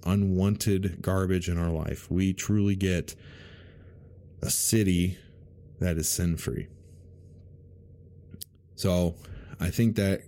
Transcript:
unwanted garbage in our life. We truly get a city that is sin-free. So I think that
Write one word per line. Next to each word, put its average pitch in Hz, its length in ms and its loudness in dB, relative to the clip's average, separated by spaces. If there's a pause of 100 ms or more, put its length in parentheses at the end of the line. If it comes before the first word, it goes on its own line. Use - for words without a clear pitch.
unwanted 98 1000 2
garbage 92 480 2
in 85 80 0
our 85 140 0
life. 76 400 -4
We 95 220 2
truly 101 420 2
get 92 400 0 (1300)
a - 80 -4
city 92 640 2 (640)
that 87 180 0
is 78 100 -2
sin-free. - 600 -2 (2000)
So 90 400 2 (440)
I 85 120 -2
think 113 240 2
that 98 320 2